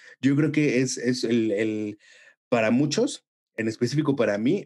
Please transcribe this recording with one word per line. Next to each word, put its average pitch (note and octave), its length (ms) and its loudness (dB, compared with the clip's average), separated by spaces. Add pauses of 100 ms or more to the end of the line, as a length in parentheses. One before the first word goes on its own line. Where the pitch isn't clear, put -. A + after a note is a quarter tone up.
(220)
yo C#3 140 2
creo D3 160 2
que C#3+ 300 2
es, B2+ 160 -2
es B2 260 -2
el, A2+ 280 0
el, G#2+ 460 -2 (520)
para A2 220 2
muchos, D3 540 0 (320)
en A2 100 -4
específico C#3 480 0
para G#2 220 0
mí, D3+ 280 -2